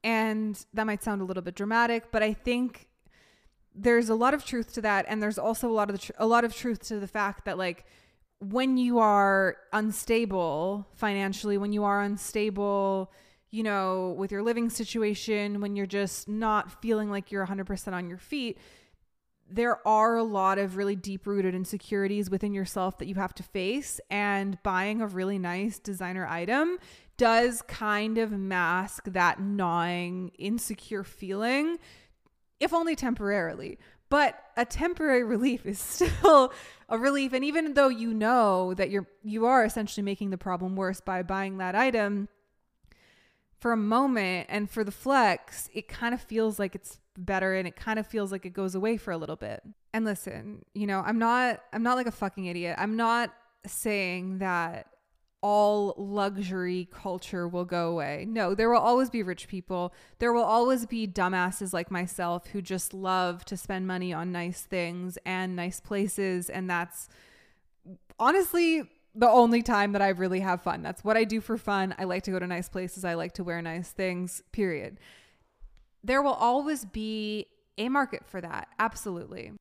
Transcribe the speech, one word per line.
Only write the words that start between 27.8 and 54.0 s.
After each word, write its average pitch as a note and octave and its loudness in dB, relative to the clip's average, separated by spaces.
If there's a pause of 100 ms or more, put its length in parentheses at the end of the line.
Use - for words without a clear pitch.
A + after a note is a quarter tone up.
of A3 0
mask F#3 -2
that F3+ 2
gnawing, F3 0
insecure G#3 -6
feeling, B3+ -2 (800)
if C4+ 0
only E4 2
temporarily. G3+ -2 (340)
But C#4+ 4 (200)
a A#3+ 2
temporary D4+ 2
relief A#3+ 0
is G3 -6
<laughs> - -10
still D4+ 6 (380)
a A3+ 0
relief. C4+ 2
And C4 0
even D4+ 0
though C#4 6
you A3+ 0
know G#3 4
that F#3+ 0
you're, G3 -2 (140)
you A3 0
are B3+ 6
essentially G#3+ -4
making G3 -4
the F#3 -4
problem F#3 -4
worse F#3+ -2
by F#3 -4
buying F#3+ -4
that F#3 -4
item, G#3 0 (1300)
for A#3 2
a A3+ 4
moment G#3+ 2
and G#3 -4
for A3 -2
the G3+ -6
flex, - 2
it - -8
kind A#3+ -4
of A#3 -4
feels A3 0
like G3 -2
it's - -14 (180)
better F#3+ 0
and F#3+ -2
it E3 -10
kind A3 -2
of G#3 -4
feels G#3 -2
like F#3+ -8
it F3+ -10
goes F#3+ -4
away G#3+ 0
for - -8
a E3+ -4
little D#3 -8
bit. G#2+ -10 (320)
And A3 0
listen, G3+ -6 (120)
you G3+ -2
know, G3 0
I'm A3 0
not, A#3+ 2 (100)
I'm A3+ -2
not, B3 4
like, B3 0
a A3+ -4
fucking F#3+ -6
idiot. F3 -4
I'm G#3+ -2
not A#3 2 (340)
saying F#3+ -4